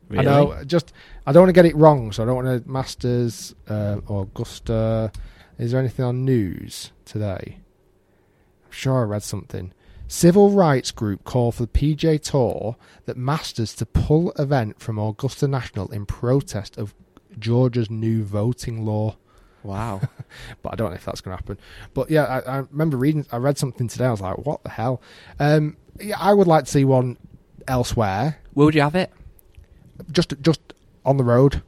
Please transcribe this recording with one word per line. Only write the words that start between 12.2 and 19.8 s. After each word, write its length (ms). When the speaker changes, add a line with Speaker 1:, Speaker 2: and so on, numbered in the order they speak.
Speaker 2:
that 100
Masters 600
to 100
pull 480
event 480
from 180
Augusta 480
National 440
in 140
protest 720
of 160
Georgia's 500
new 340
voting 640
law. 300
Speaker 1:
Wow. 420